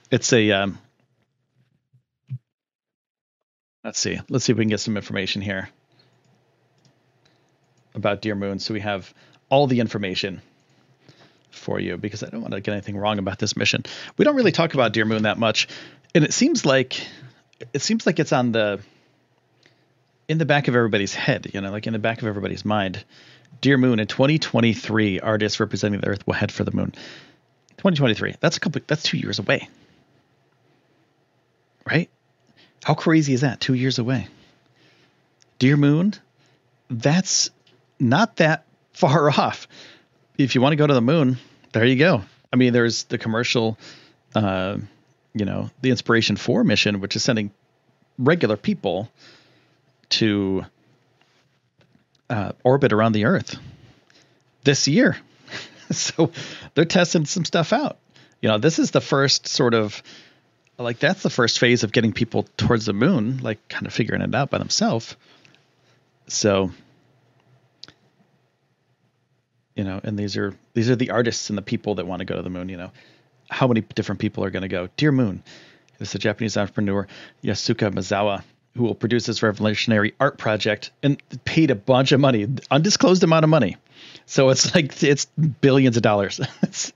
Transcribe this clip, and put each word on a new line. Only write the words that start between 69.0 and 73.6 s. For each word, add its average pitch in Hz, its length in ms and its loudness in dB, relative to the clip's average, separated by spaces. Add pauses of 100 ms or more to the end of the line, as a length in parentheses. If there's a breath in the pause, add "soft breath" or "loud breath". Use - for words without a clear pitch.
you 101 100 -6
know, 95 200 -6
and 104 140 -6
these 101 180 -6
are, 101 180 -4 (200)
these 117 160 2
are 123 60 4
the 113 120 0
artists 113 400 -2
and 104 80 -6
the 95 60 -6
people 104 320 -6
that 92 120 -6
wanna 90 200 -8
go 90 100 -6
to 85 60 -6
the 90 80 -10
moon, 90 180 -10
you 92 80 -12
know. 90 160 -14 (560 soft breath)
How - 180 0